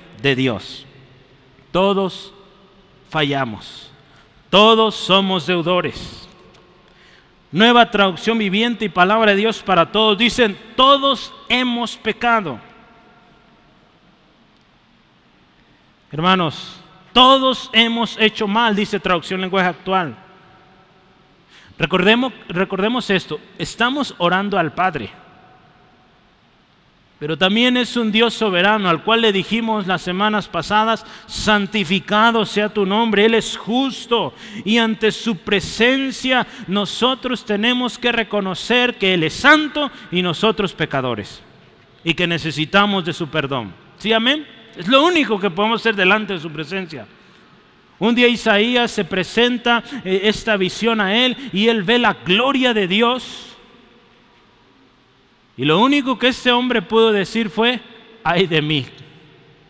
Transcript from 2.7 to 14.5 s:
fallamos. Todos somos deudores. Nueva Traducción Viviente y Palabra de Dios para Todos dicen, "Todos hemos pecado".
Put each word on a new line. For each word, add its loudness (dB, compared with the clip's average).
fallamos. -6
Todos 4
somos 0
deudores. -4
Nueva 6
Traducción 0
Viviente 0
y -4
Palabra 4
de 2
Dios 0
para 2
Todos 2
dicen, 2
"Todos 2
hemos -2
pecado". -2